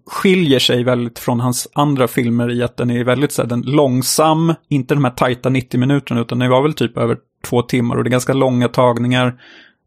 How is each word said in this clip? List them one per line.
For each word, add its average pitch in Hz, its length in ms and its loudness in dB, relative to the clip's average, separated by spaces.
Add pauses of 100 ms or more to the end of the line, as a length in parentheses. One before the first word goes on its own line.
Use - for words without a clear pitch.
skiljer 180 520 2
sig 123 260 0
väldigt 120 340 -2
från 120 220 -2
hans 123 340 -4
andra 143 340 0
filmer 120 420 -2
i 120 120 -2
att 117 140 -4
den 123 140 -2
är 120 140 0
väldigt 127 280 0
så - 100 -2
här, 117 60 -4
den 120 140 -2
långsam, 151 920 2 (140)
inte 143 260 0
de 143 100 2
här 123 60 0
tajta 127 380 -2
nittio 127 300 -2
minuterna, 131 420 0
utan 120 180 -4
det 127 100 0
var 127 140 4
väl 151 120 0
typ - 220 -4
över 120 200 -2 (280)
två 120 180 0
timmar 123 340 -2
och 120 80 0
det 123 40 -2
är 120 40 -2
ganska 127 200 0
långa 127 360 0
tagningar 123 720 0 (460)